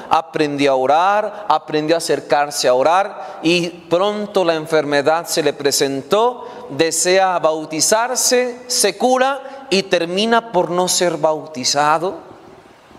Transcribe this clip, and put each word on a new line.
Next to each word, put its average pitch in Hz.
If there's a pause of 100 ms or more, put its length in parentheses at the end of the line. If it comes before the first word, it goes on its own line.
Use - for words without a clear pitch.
aprendió 143
a 135
orar, 180
aprendió 156
a -
acercarse 147
a 123
orar 170
y 170
pronto 196
la 165
enfermedad 156
se 165
le 143
presentó, 139
desea 180
bautizarse, 220
se -
cura 254
y 190
termina 196
por 175
no 180
ser 175
bautizado. 156 (800)